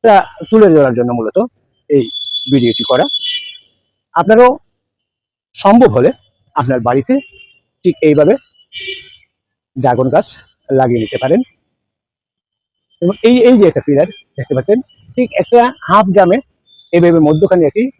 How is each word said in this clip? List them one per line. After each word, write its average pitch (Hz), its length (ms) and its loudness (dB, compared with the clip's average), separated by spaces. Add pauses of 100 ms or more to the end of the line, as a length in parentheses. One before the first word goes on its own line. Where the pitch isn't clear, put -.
তা 226 100 4 (360)
তুলে 214 260 4
ধরার 135 220 2
জন্য 123 200 -2
মূলত 110 200 -6 (520)
এই 143 140 2 (480)
ভিডিওটি 120 380 -2
করা। 127 160 0 (1080)
আপনারাও 220 360 2 (1040)
সম্ভব 240 400 4
হলে 131 140 2 (460)
আপনার 131 320 -4
বাড়িতে 139 260 -2 (720)
ঠিক 175 160 -2
এইভাবে 151 320 2 (1400)
ড্রাগন 127 380 0
গাছ - 140 0 (420)
লাগিয়ে 123 340 0
নিতে 120 200 -10
পারেন। 160 160 0 (1600)
এবং 180 120 -2 (140)
এই, 247 80 4 (140)
এই 254 80 4
যে 202 100 4
একটা 139 180 -2
পিলার 147 240 0 (280)
দেখতে 135 180 -8
পাচ্ছেন, 196 220 -2 (380)
ঠিক 247 120 -2 (140)
একটা 240 180 2 (280)
হাফ 196 180 2 (100)
ড্রামে 190 220 2 (560)
এভাবে 170 340 2
মধ্যখানে 156 420 0
একটি 220 140 -4 (160)